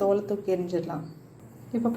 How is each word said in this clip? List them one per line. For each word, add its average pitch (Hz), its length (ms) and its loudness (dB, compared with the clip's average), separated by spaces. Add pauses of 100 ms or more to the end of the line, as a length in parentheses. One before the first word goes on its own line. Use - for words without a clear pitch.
தோலை 202 260 6
தூக்கி 202 280 0
எறிஞ்சிடலாம். 170 460 -2 (720)
இப்போ 233 200 2